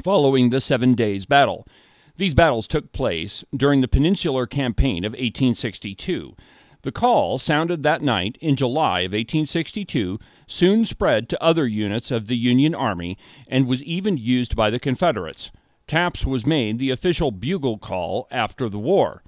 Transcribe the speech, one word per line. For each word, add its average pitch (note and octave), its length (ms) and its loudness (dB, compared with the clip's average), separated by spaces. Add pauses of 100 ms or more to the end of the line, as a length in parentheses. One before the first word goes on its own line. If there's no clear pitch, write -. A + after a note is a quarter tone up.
following C3+ 480 4
the C3 100 0
Seven B2 340 2
Days G2+ 320 -2
Battle. C3 380 4 (520)
These F3 180 -2
battles C3+ 320 4
took - 240 -4
place F#2+ 540 -4 (100)
during C3+ 280 4
the B2 60 0
Peninsular D3 600 0
Campaign A#2+ 560 -2
of A2 100 -4
eighteen B2 400 0
sixty-two. G#2+ 800 -8 (460)
The - 100 -8
call, C3+ 480 2
sounded D#3+ 460 0
that D3 180 2
night G#2+ 380 0
in D3 160 0
July B2 460 0
of F#2 120 -4
eighteen C#3+ 320 -2
sixty-two, C#3 720 -4 (300)
soon G#3 360 4
spread B2+ 440 0
to - 120 -6
other E3 240 2
units G#2+ 460 -2
of A2+ 160 -4
the B2 100 -2
Union B2+ 380 4
Army F#2 420 -4 (300)
and C3 220 2
was C3 160 -2
even F3+ 320 -2
used A#2+ 400 0
by A2 120 2
the A2+ 120 -2
Confederates. A#2+ 720 -2 (340)
Taps E3+ 400 -2
was C3 180 -2
made A#2+ 340 0
the C3 120 -2
official D#3+ 400 0
bugle A#2+ 480 -4
call F#2 540 -6
after A#2+ 360 -4
the G#2 120 -6
war. C3+ 480 0